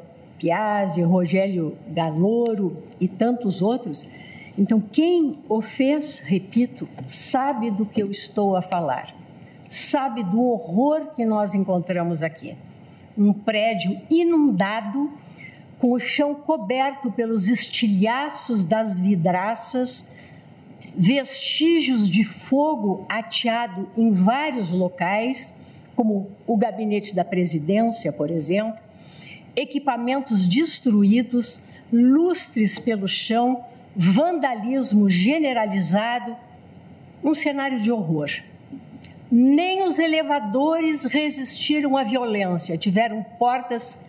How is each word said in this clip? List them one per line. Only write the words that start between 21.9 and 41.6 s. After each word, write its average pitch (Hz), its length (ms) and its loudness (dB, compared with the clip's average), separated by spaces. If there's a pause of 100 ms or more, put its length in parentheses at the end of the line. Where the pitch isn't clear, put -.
de 185 140 4
fogo 269 880 0
ateado 226 880 -4
em 226 160 4
vários 226 580 2
locais, 185 800 -2 (440)
como 214 340 0 (160)
o 233 100 0
gabinete 208 580 -2
da 175 100 0
presidência, 180 880 0
por 160 180 -4
exemplo, 180 500 -2 (760)
equipamentos 254 920 -2
destruídos, 233 1160 2 (300)
lustres 254 840 2
pelo 208 280 -2
chão, 240 580 0 (320)
vandalismo 233 1120 2
generalizado, 220 1300 0 (840)
um 294 120 2
cenário 277 460 -2
de 214 120 2
horror. 160 360 -2 (1040)
Nem 330 560 4
os 320 120 0
elevadores 302 1040 0
resistiram 285 920 -2